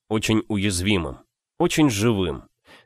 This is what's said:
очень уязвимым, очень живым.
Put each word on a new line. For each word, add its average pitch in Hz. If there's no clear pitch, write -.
очень 110
уязвимым, 95
очень 160
живым. 98